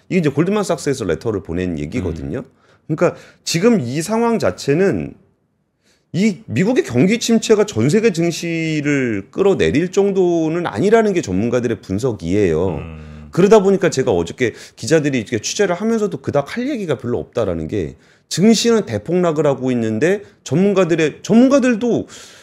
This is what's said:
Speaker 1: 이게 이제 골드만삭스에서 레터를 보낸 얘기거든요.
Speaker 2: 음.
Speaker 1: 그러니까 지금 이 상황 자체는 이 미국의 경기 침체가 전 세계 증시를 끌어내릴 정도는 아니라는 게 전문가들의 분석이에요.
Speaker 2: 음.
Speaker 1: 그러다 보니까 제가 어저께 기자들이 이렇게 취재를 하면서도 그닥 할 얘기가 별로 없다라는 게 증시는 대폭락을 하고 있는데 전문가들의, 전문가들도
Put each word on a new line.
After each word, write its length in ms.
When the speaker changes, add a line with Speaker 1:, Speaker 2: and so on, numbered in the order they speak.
Speaker 1:
이게 120
이제 100
골드만삭스에서 760
레터를 380
보낸 360
얘기거든요. 600
Speaker 2:
음. 580
Speaker 1:
그러니까 240
지금 380
이 180
상황 380
자체는 720
이 320
미국의 380
경기 340
침체가 480
전 240
세계 240
증시를 1160
끌어내릴 640
정도는 760
아니라는 460
게 80
전문가들의 640
분석이에요. 920
Speaker 2:
음. 540
Speaker 1:
그러다 320
보니까 280
제가 220
어저께 420
기자들이 420
이렇게 200
취재를 360
하면서도 480
그닥 340
할 140
얘기가 260
별로 220
없다라는 500
게 280
증시는 560
대폭락을 600
하고 240
있는데 520
전문가들의, 800
전문가들도 840